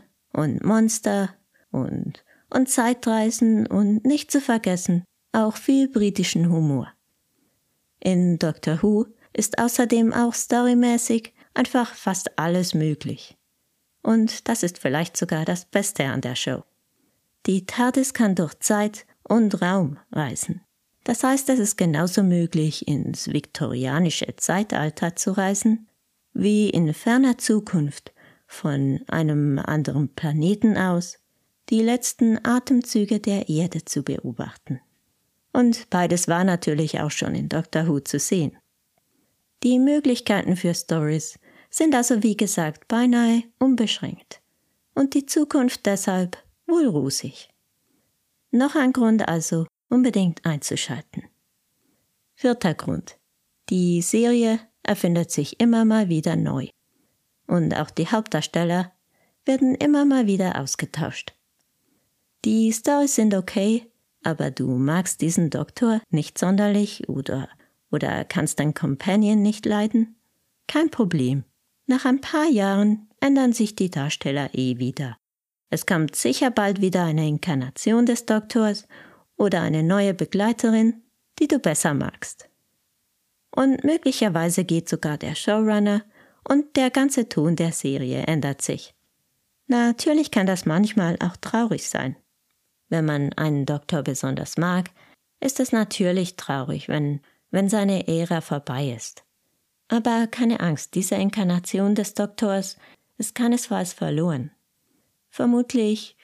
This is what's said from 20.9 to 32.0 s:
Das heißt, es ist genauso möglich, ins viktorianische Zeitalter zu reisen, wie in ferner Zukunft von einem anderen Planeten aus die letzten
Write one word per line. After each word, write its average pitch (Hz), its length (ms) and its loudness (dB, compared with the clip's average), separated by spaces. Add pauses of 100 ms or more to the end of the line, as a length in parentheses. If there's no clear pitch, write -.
Das - 200 -2
heißt, 269 260 0
es 254 100 2
ist 208 180 0
genauso 175 460 2
möglich, 170 640 0
ins - 440 -4
viktorianische 139 1040 -2
Zeitalter 175 800 -2
zu - 160 -4
reisen, 196 560 0 (460)
wie 208 360 2
in 160 240 0
ferner 240 440 2
Zukunft 190 760 -2 (320)
von 139 640 -2
einem 147 520 0
anderen 147 500 -2
Planeten 170 680 0
aus 175 400 -2 (520)
die 220 120 2
letzten 226 640 0